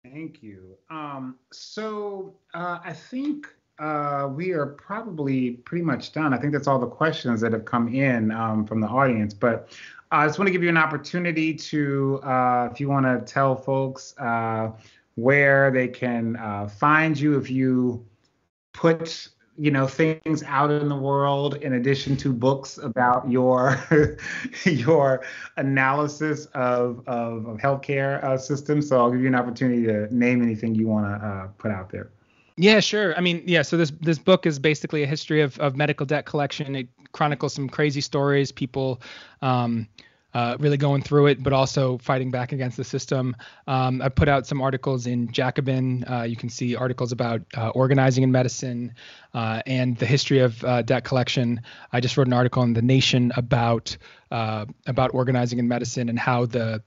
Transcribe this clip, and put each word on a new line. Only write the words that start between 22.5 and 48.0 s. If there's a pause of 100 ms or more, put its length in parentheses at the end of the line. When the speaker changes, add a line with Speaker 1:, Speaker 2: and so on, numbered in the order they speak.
Speaker 1:
about
your, (120)
<laughs>
your (340)
analysis
of,
of,
of
healthcare,
uh,
systems.
So
I'll
give
you
an
opportunity
to
name
anything
you
wanna,
uh, (120)
put
out
there. (460)
Speaker 2:
Yeah,
sure.
I
mean,
yeah,
so
this, (100)
this
book
is
basically
a
history
of,
of
medical
debt
collection.
It (240)
chronicles
some
crazy
stories,
people, (400)
um, (480)
uh,
really
going
through
it,
but
also
fighting
back
against
the
system. (300)
Um,
I
put
out
some
articles
in
Jacobin.
Uh,
you
can
see
articles
about, (160)
uh,
organizing